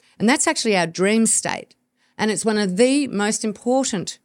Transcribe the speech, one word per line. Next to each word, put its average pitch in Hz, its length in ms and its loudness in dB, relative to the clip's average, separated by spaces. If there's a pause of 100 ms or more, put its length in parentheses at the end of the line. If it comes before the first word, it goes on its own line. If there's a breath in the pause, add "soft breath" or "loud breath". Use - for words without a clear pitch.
(180 soft breath)
And 202 100 0
that's 285 200 2
actually 233 280 0
our 175 120 2
dream 202 400 2
state. - 480 -4 (420)
And 220 140 0
it's 196 140 -4
one 214 120 0
of 190 200 -2
the 262 300 2
most 208 380 -2
important 220 800 -2